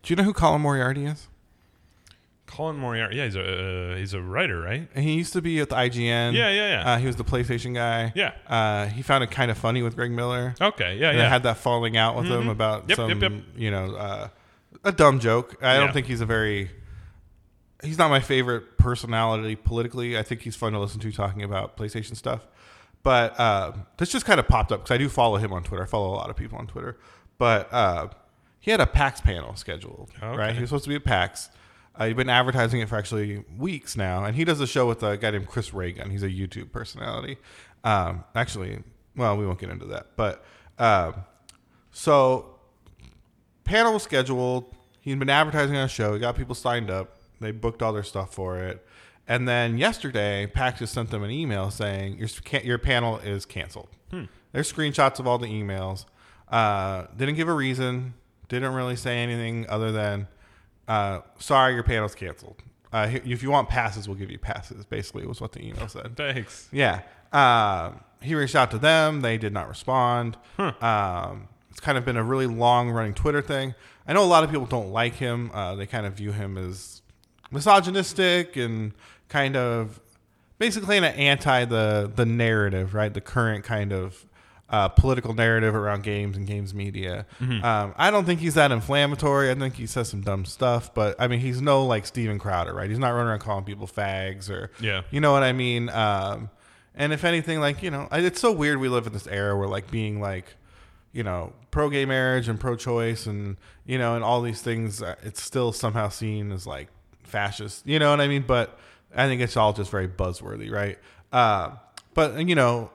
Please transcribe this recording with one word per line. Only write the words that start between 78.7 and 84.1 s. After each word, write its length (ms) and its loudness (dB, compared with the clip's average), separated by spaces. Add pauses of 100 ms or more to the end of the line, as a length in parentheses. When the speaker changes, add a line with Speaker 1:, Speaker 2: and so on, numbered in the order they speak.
Speaker 1:
kind 260 2
of 440 0 (600)
basically 360 2
kinda 200 4
anti 500 4
the, 500 2
the 100 2
narrative, 680 2
right? 200 0
The 80 -6
current 420 -2
kind 280 -4
of, 340 -6 (440)